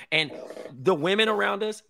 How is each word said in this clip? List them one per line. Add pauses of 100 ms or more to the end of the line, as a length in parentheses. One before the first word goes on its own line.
(120)
And (400)
the
women
around
us,